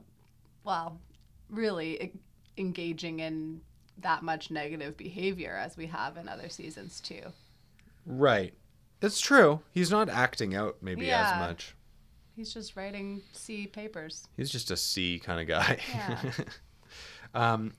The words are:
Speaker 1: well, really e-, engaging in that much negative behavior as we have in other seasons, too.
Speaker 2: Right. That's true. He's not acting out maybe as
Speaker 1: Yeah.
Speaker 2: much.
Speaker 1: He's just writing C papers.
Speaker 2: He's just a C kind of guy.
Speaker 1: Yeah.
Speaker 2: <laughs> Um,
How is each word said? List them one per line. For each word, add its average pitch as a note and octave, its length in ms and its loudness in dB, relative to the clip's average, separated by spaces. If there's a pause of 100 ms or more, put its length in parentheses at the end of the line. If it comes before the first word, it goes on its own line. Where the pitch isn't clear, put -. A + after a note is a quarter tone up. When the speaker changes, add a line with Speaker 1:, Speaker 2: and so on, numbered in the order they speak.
(640)
Speaker 1:
well, E3 360 -4 (500)
really F#3+ 520 -2
e-, - 100 -8 (440)
engaging E3+ 640 -4
in D#3+ 400 -4 (380)
that D#3+ 240 2
much D#3+ 280 -2
negative D3+ 460 -6
behavior F3 600 -4
as A#2+ 200 -6
we E3 100 -8
have D#3+ 300 -6
in E3+ 120 -10
other - 200 -10
seasons, F3 520 -12
too. - 220 -12 (840)
Speaker 2:
Right. B2+ 480 4 (460)
That's G3+ 200 2
true. D#3+ 400 10 (120)
He's F3 180 4
not G#3+ 180 4
acting A2 460 2
out G2+ 280 0
maybe F#2+ 280 -2
as A3 200 4
Speaker 1:
Yeah. - 80 2 (100)
Speaker 2:
much. - 260 -10 (640)
Speaker 1:
He's A3 180 -10
just A3 220 -12
writing G3 460 -8 (100)
C G#3 340 -10
papers. G3+ 600 -10 (100)
Speaker 2:
He's C3+ 140 -2
just B2 200 -4
a F2+ 60 0
C F2 440 0
kind E2+ 200 -2
of D#2+ 60 -4
guy. D#2+ 320 4 (140)
Speaker 1:
Yeah. B2+ 440 -4
Speaker 2:
<laughs> C3+ 60 -2 (960)
Um, A2+ 420 2